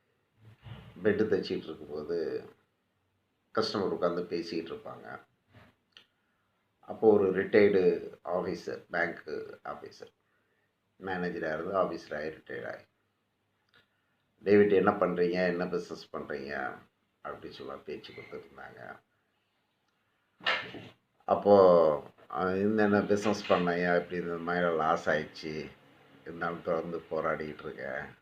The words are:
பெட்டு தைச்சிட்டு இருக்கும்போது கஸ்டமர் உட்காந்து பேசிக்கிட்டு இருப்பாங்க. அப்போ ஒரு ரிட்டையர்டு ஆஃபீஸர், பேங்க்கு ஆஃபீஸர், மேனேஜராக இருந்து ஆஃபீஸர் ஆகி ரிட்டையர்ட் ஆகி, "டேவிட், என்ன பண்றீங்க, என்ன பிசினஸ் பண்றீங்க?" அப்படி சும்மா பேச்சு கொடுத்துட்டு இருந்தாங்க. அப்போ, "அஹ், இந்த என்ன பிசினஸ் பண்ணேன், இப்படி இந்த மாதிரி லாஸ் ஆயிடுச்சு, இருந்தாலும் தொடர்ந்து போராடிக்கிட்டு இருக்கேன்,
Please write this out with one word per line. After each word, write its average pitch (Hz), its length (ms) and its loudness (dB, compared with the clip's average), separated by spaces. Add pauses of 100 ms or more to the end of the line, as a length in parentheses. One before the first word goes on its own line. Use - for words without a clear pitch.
(1040)
பெட்டு 104 200 4
தைச்சிட்டு 92 400 0
இருக்கும்போது 78 840 -6 (1080)
கஸ்டமர் 95 420 0
உட்காந்து 87 240 0
பேசிக்கிட்டு 85 540 -6
இருப்பாங்க. 67 440 -14 (1600)
அப்போ 110 320 4
ஒரு 98 200 6
ரிட்டையர்டு 95 800 4 (140)
ஆஃபீஸர், 87 680 -6
பேங்க்கு 78 720 -6
ஆஃபீஸர், - 500 -14 (920)
மேனேஜராக 87 480 -4
இருந்து 85 220 -4
ஆஃபீஸர் 82 400 -2
ஆகி 76 120 -6
ரிட்டையர்ட் 62 460 -10
ஆகி, - 100 -16 (1600)
"டேவிட், 101 320 6
என்ன 98 200 6
பண்றீங்க, 90 400 2
என்ன 90 360 0
பிசினஸ் 85 480 -8
பண்றீங்க?" 71 600 -8 (440)
அப்படி 73 320 -12
சும்மா 69 200 -14
பேச்சு 69 400 -14
கொடுத்துட்டு - 320 -14
இருந்தாங்க. - 600 -18 (2250)
அப்போ, 87 800 6 (260)
"அஹ், 92 260 -2
இந்த 107 280 2
என்ன 104 160 4
பிசினஸ் 101 520 0
பண்ணேன், 87 460 2
இப்படி 87 240 -4
இந்த 85 160 -6
மாதிரி 87 380 0
லாஸ் 80 340 0
ஆயிடுச்சு, 78 600 -4 (500)
இருந்தாலும் 85 400 -8
தொடர்ந்து 82 400 -4 (100)
போராடிக்கிட்டு 78 480 -4
இருக்கேன், 69 460 -8 (160)